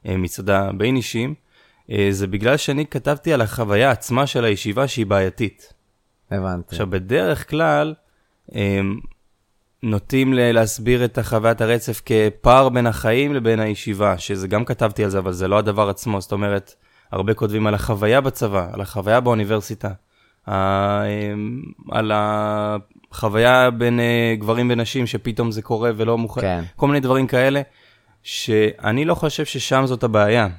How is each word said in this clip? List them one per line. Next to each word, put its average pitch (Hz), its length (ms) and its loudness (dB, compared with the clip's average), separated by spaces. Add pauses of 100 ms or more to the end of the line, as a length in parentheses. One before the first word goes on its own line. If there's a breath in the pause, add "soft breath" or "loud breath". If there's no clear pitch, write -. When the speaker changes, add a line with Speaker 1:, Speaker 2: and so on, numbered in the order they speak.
Speaker 1:
אה, 95 100 -2
מצד 95 320 -4
הבין 98 460 0
אישים, 123 380 -4 (580 soft breath)
אה, 101 200 2
זה 98 160 -2
בגלל 107 300 0
שאני 147 280 -2
כתבתי 147 480 -2
על 123 80 2
החוויה 110 500 2
עצמה 127 360 -2
של 120 180 -2
הישיבה 110 420 0
שהיא 113 180 -4
בעייתית. 98 680 -2 (580)
Speaker 2:
הבנתי. 92 380 -6
Speaker 1:
עכשיו, 101 200 -6
בדרך 127 600 -2
כלל, 151 440 0 (640)
אה, 98 240 0 (1040)
נוטים 131 500 0
ל-, 120 180 4
להסביר 117 540 2
את 113 120 -4
החוויית 113 440 0
הרצף 113 440 0
כפער 120 640 4
בין 123 180 2
החיים 120 460 0
לבין 113 260 2
הישיבה, 104 580 -2
שזה 95 300 -6
גם 104 180 0
כתבתי 110 380 -2
על 101 60 0
זה, 98 100 0
אבל 92 140 -2
זה 92 140 -4
לא 101 100 2
הדבר 104 320 2
עצמו. 98 320 -4
זאת - 100 -10
אומרת, 101 440 -4 (360 soft breath)
הרבה 98 220 -2
כותבים 107 340 0
על 104 60 2
החוויה 107 480 2
בצבא, 98 520 -2
על 101 80 -8
החוויה 104 380 0
באוניברסיטה, 110 720 -2 (560)
ה-, 101 60 -4 (500)
אה, 104 300 -4 (580)
על 107 240 0
החוויה 107 1600 2
בין, 120 280 0
אה, 117 400 2
גברים 113 340 0
ונשים, 117 340 -2
שפתאום 117 440 -4
זה 107 100 -6
קורה 117 340 -2
ולא 113 220 0
מוכ-, 104 240 -4
Speaker 2:
כן. 90 220 -2 (120)
Speaker 1:
כל 143 120 0
מיני 143 120 2
דברים 131 280 2
כאלה, 139 340 2 (640 soft breath)
שאני 110 800 0
לא 170 100 2
חושב 156 300 -4
ששם 135 400 0
זאת 127 180 -2
הבעיה. 107 440 4 (120)